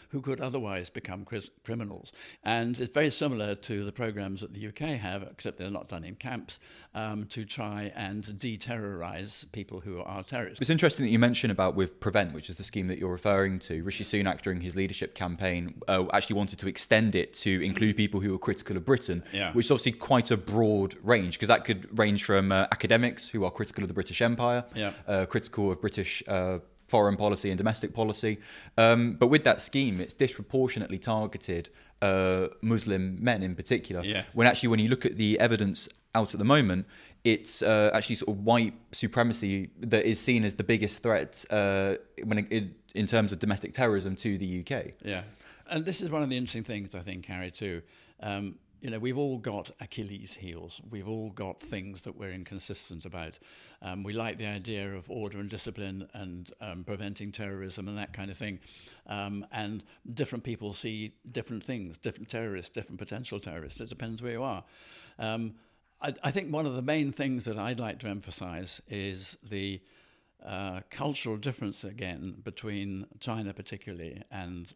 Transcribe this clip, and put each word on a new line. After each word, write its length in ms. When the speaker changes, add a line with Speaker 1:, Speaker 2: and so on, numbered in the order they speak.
Speaker 1:
who 100
could 200
otherwise 500
become 340
cris-, 260
criminals. 480
And 340
it's 140
very 160
similar 460
to 300
the 80
programs 500
that 100
the 80
U 120
K 240
have, 260
except 360
they're 120
not 180
done 160
in 120
camps, 440
um, 320
to 200
try 480
and 440
de-terrorize 1120
people 280
who 220
are 200
terrorists. 380
Speaker 2:
It's 100
interesting 360
that 60
you 60
mention 320
about 240
with 240
Prevent, 360
which 160
is 60
the 80
scheme 240
that 100
you're 140
referring 480
to. 220
Rishi 220
Sunak, 380
during 180
his 160
leadership 380
campaign, 760
uh, 240
actually 240
wanted 220
to 100
extend 460
it 200
to 300
include 320
people 240
who 120
were 60
critical 380
of 80
Britain, 480
Speaker 1:
Yeah. 220
Speaker 2:
which 120
is 40
obviously 220
quite 380
a 60
broad 640
range, 360
'cause 100
that 160
could 340
range 260
from, 280
uh, 180
academics 600
who 140
are 60
critical 340
of 40
the 60
British 260
Empire, 440
Speaker 1:
Yeah. 180
Speaker 2:
uh, 200
critical 440
of 100
British, 460
uh, 320
foreign 300
policy 340
and 80
domestic 360
policy. 440
Um, 380
but 140
with 160
that 160
scheme, 400
it's 140
disproportionately 840
targeted, 720
uh, 480
Muslim 600
men 200
in 120
particular. 500
Speaker 1:
Yeah. 280
Speaker 2:
When 140
actually, 220
when 120
you 80
look 180
at 100
the 240
evidence 480
out 200
at 40
the 60
moment, 420
it's, 380
uh, 320
actually 220
sort 200
of 80
white 300
supremacy 840
that 260
is 160
seen 240
as 120
the 80
biggest 380
threat, 480
uh, 460
when 140
it, 120
in, 240
in 120
terms 260
of 60
domestic 340
terrorism 440
to 220
the 80
U 180
K. 300
Speaker 1:
Yeah. 180
And 160
this 160
is 100
one 120
of 60
the 80
interesting 280
things, 300
I 60
think, 260
Harry, 240
too. 320
Um, 380
you 80
know, 80
we've 180
all 220
got 400
Achilles 560
heels. 460
We've 160
all 240
got 300
things 420
that 140
we're 160
inconsistent 720
about. 340
Um, 220
we 100
like 260
the 80
idea 460
of 160
order 300
and 100
discipline 640
and, 460
um, 220
preventing 480
terrorism 560
and 100
that 160
kind 160
of 80
thing. 220
Um, 460
and 320
different 280
people 300
see 420
different 340
things, 320
different 320
terrorists, 420
different 280
potential 400
terrorists. 420
It 80
depends 320
where 120
you 100
are. 220
Um, 380
I, 120
I 80
think 200
one 140
of 80
the 80
main 300
things 320
that 140
I'd 200
like 220
to 80
emphasize 800
is 500
the, 320
uh, 360
cultural 460
difference 480
again 580
between 640
China 340
particularly 800
and 440